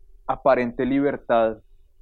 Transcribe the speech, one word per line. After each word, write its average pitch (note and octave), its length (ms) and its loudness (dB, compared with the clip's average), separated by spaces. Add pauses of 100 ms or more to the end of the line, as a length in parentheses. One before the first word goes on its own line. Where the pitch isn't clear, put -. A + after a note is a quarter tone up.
(280)
aparente B2 580 0
libertad B2+ 760 0 (420)